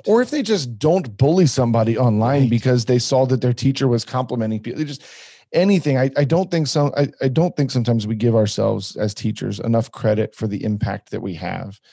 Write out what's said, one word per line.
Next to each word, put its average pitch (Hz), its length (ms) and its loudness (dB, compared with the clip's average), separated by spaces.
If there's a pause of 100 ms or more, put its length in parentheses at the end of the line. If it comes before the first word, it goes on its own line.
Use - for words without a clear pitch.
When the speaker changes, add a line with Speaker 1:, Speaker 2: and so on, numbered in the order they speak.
Speaker 1:
or 220 140 4
if 240 100 -2
they 294 100 -2
just 147 380 -2
don't 147 380 0
bully 165 280 4
somebody 117 520 0
online 123 440 2
Speaker 2:
Right. 127 80 2
Speaker 1:
because 120 360 2
they 127 140 2
saw 131 280 2
that 123 140 0
their 123 120 0
teacher 135 340 0
was 120 180 0
complimenting 113 560 -4
people, 117 180 -8
they 156 60 -4
just, 143 180 -12 (500)
anything. 170 440 2
I, 135 200 2
I 143 80 4
don't 180 260 2
think 160 160 0
so. - 300 0
I, 143 120 2 (120)
I 135 80 2
don't 160 260 0
think 139 160 0
sometimes 117 360 0
we 110 80 -2
give 113 200 2
ourselves 104 600 0
as 104 180 -2
teachers 101 460 -6
enough 117 320 -2
credit 107 440 -2
for 110 120 -4
the 101 160 -6
impact 101 480 -4
that 95 100 -6
we 95 140 -8
have. 92 440 -10 (140)